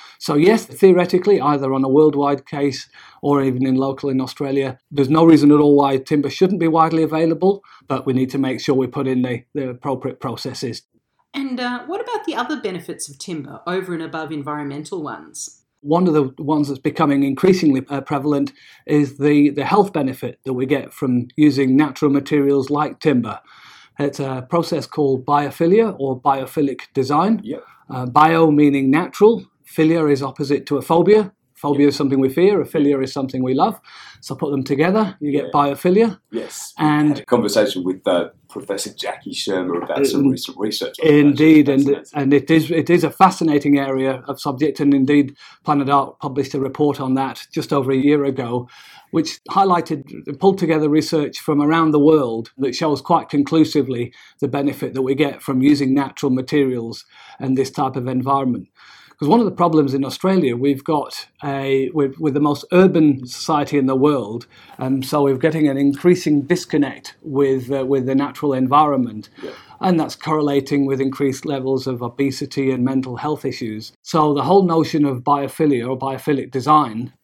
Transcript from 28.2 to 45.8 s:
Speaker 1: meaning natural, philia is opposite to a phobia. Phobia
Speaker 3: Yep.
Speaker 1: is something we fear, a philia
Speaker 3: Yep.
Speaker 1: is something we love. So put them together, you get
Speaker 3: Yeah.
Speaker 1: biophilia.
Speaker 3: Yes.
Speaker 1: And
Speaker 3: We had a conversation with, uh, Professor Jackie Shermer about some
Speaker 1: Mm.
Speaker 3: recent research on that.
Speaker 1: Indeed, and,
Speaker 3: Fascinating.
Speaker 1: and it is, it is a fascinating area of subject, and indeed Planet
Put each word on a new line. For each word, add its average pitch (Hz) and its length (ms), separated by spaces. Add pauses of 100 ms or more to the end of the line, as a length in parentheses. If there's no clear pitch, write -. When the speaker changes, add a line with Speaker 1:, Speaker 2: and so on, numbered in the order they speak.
Speaker 1:
meaning 143 400
natural, 202 540 (200)
philia 160 460
is 139 120
opposite 139 440
to 143 120
a 123 40
phobia. 190 500 (220)
Phobia 147 320
Speaker 3:
Yep. - 20
Speaker 1:
is 139 80
something 135 240
we 131 80
fear, 180 320
a 139 60
philia 143 240
Speaker 3:
Yep. 135 140
Speaker 1:
is 127 80
something 131 300
we 127 120
love. 185 260 (400)
So - 140
put 143 160
them 135 120
together, 185 580
you 147 120
get 143 140
Speaker 3:
Yeah. - 80
Speaker 1:
biophilia. 175 680 (100)
Speaker 3:
Yes. - 480
Speaker 1:
And 151 260
Speaker 3:
We 151 100
had - 60
a - 40
conversation 104 600
with, 92 220
uh, 90 220 (220)
Professor 98 440
Jackie 95 380
Shermer 90 500
about 139 240
some 139 180
Speaker 1:
Mm. 135 80
Speaker 3:
recent - 260
research - 440
on 160 60
that. 147 60
Speaker 1:
Indeed, 147 540
and, 139 160
Speaker 3:
Fascinating. - 300
Speaker 1:
and 139 200
it 139 160
is, 156 200
it 160 200
is 170 140
a 143 60
fascinating 147 680
area 135 500
of 135 120
subject, 139 400
and 143 140
indeed 139 400 (300)
Planet 143 240